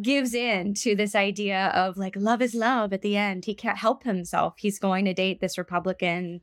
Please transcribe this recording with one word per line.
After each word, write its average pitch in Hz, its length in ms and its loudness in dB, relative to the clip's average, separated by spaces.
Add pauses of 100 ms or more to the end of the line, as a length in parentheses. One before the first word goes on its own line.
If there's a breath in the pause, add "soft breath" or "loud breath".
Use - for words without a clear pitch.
gives 254 320 2
in 208 400 0
to 208 200 2
this 202 200 0
idea 196 540 2
of, 185 280 2
like, 190 180 -4
love 220 280 2
is 240 120 0
love 226 380 2
at 196 80 -2
the 208 160 0
end. 196 300 0
He 208 80 -4
can't 202 240 -4
help 233 260 0
himself. 175 540 0
He's 202 200 -2
going 190 280 2
to 185 80 0
date 185 260 0
this 185 160 -4
Republican, 175 880 -2